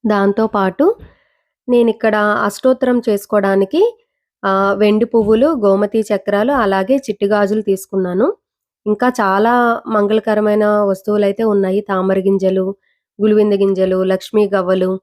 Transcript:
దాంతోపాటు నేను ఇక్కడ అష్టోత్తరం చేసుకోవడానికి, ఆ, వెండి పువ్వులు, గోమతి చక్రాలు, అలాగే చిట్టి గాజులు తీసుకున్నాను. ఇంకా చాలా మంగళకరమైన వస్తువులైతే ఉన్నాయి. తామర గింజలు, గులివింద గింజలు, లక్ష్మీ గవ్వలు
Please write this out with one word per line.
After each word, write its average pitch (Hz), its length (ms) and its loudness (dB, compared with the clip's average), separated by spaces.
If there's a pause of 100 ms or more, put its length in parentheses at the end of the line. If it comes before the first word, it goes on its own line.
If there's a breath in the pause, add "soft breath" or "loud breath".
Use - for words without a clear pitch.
దాంతోపాటు 202 840 0 (800 soft breath)
నేను 240 280 2
ఇక్కడ 220 200 -2 (320)
అష్టోత్తరం 247 520 0 (100)
చేసుకోవడానికి, 202 720 0 (600)
ఆ, 196 80 0 (300)
వెండి 214 320 2
పువ్వులు, 226 360 2 (160)
గోమతి 202 440 2
చక్రాలు, 208 440 0
అలాగే 202 440 0
చిట్టి 208 360 -4
గాజులు 208 380 0
తీసుకున్నాను. 190 580 -2 (560)
ఇంకా 214 240 0 (120)
చాలా 202 320 2 (420)
మంగళకరమైన 208 720 0 (260)
వస్తువులైతే 202 600 -2
ఉన్నాయి. 196 280 0 (100)
తామర 190 280 0
గింజలు, 190 460 0 (540)
గులివింద 208 340 2
గింజలు, 190 500 0
లక్ష్మీ 190 400 -2 (120)
గవ్వలు 185 360 0 (120)